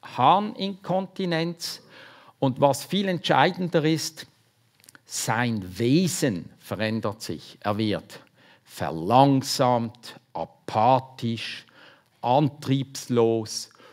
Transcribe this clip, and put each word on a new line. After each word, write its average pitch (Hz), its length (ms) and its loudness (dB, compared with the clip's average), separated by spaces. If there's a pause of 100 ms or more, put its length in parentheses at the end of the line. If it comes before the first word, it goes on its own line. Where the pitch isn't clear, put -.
Harninkontinenz. 185 1800 -2 (580)
Und 135 200 0
was 139 240 2
viel 196 240 -2
entscheidender 170 760 2
ist, 156 420 -2 (800)
sein 110 720 -4
Wesen 127 800 2
verändert 107 640 -4
sich. - 380 -12
Er 104 180 -2
wird 104 420 -4 (440)
verlangsamt, 120 1500 0 (180)
apathisch, - 1300 -2 (560)
antriebslos 123 1500 0 (220)